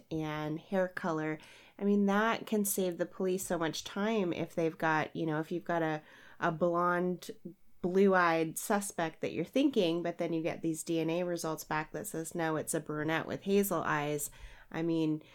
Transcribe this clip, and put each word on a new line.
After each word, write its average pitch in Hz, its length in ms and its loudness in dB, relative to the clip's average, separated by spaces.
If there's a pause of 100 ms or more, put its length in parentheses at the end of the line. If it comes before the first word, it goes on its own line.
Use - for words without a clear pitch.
(100)
and 151 480 -4
hair 185 300 0
color, 156 500 -4 (400)
I 202 60 -4
mean, 202 220 4
that 208 400 2
can 208 180 0
save 185 340 -2
the 175 80 0
police 190 400 -2
so 180 100 -2
much 160 280 -4
time 202 480 0
if - 220 -6
they've 165 220 0
got, 156 400 0
you 170 80 -4
know, 156 160 0
if 160 100 -6
you've 170 140 -4
got 170 180 0
a, 156 200 -2 (360)
a 170 140 0
blonde, 175 760 2 (500)
blue-eyed 175 800 4
suspect 202 640 -2
that 143 100 -4
you're 165 140 -2
thinking, 208 560 2
but 170 160 -4
then 170 160 -2
you 160 80 -2
get 160 200 -4
these 160 200 -2
D 165 180 0
N 160 80 0
A 170 160 0
results 165 400 -4
back 156 280 -4
that 156 140 -8
says, 160 280 -8
"No, 160 220 0
it's - 180 -2
a 160 60 0
brunette 151 460 -2
with - 180 -6
hazel 196 420 2
eyes." 147 420 -2 (440)
I 165 100 -2
mean, 160 400 0 (120)